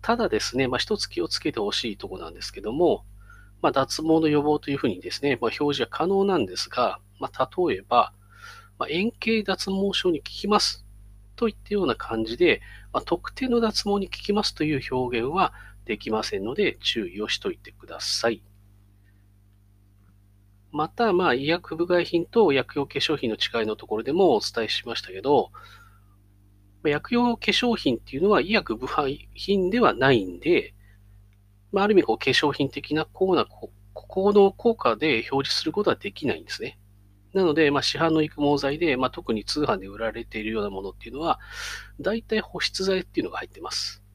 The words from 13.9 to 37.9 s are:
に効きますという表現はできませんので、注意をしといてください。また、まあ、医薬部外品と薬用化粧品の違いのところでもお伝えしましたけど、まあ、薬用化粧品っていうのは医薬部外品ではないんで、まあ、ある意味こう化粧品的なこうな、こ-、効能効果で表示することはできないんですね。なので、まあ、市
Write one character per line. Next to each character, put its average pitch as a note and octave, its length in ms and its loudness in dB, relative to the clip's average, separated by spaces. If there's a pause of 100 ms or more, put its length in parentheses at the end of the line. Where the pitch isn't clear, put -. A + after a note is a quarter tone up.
に G3 80 -4
効 - 40 -14
き - 220 -6
ま G#3 100 0
す - 120 -4
と - 80 -4
い D3+ 120 0
う C3+ 200 -6
表 B2 260 -2
現 B2 80 -2
は F3 240 0 (320)
で G#2+ 140 -4
き - 100 -8
ま G#2+ 140 -2
せ G#2 160 -6
ん F#2+ 40 -6
の A#2+ 120 -6
で、 - 260 0
注 G#2+ 260 -4
意 F#2 140 -10
を G#2 80 -6
し - 80 -4
と G2+ 140 -6
い E2+ 60 -10
て - 140 -20
く - 140 -20
だ E2 160 -14
さ - 300 -2
い。 - 120 -8 (2250)
ま D3+ 180 -4
た、 A3+ 240 2
ま F3+ 160 4
あ、 C3 40 4
医 C3+ 140 -2
薬 E3 280 -2
部 E3+ 100 0
外 F3 200 2
品 E3+ 200 0
と G#3 280 4
薬 C3+ 260 0
用 C#3 80 -2
化 - 60 -20
粧 C#3+ 240 -2
品 B2 120 -2
の G#2+ 60 0
違 A2+ 300 -2
い - 20 -2
の G#2+ 80 -2
と - 120 -18
こ G#2+ 100 -2
ろ A2+ 60 -4
で C3+ 100 -2
も F3 220 6
お G#2 40 4
伝 - 260 -2
え - 40 -8
し - 180 -6
ま A#2 80 -8
し - 60 -6
た - 80 -16
け F#2+ 120 -12
ど、 B2+ 300 2 (1300)
ま - 60 0
あ、 - 20 4
薬 D3+ 260 -2
用 A#3+ 220 2
化 - 80 -14
粧 A#3 300 2
品 B2+ 220 0
っ - 20 -10
て - 160 -14
い C3+ 40 -4
う D#3+ 40 0
の G3 60 4
は F#3 120 4
医 E3+ 100 -2
薬 F3+ 240 0
部 B2+ 120 -8
外 C#3+ 460 -2
品 F#3+ 360 0
で A3 100 2
は D#3+ 140 6
な B2+ 180 4
い A2+ 120 6
ん F2+ 160 -8
で、 D#3 340 2 (1000)
ま G3 100 2
あ、 - 20 4
あ G3+ 40 4
る G#3+ 60 4
意 G3 40 8
味 E3+ 60 8
こ D3 100 0
う - 40 0
化 - 140 -12
粧 C#3+ 200 4
品 C3+ 180 0
的 - 240 -8
な D#3 120 0
こ - 260 0
う F3+ 40 4
な、 A#2+ 100 4
こ-、 - 260 -18 (220)
効 G3 400 0
能 G3 180 8
効 A3+ 240 0
果 A#2 200 2
で C#3+ 360 0
表 C3+ 180 0
示 - 100 -2
す - 60 -6
る D#3 60 -2
こ - 120 -2
と - 60 4
は A#2+ 60 2
で - 160 -10
き - 140 -12
な A#2 100 0
い - 60 -14
ん - 40 -20
で - 60 -16
す - 100 -10
ね。 A2+ 180 -10 (540)
な F#3+ 100 2
の D#3+ 100 4
で、 D3+ 180 4
ま C#3+ 80 2
あ、 - 20 0
市 - 160 -2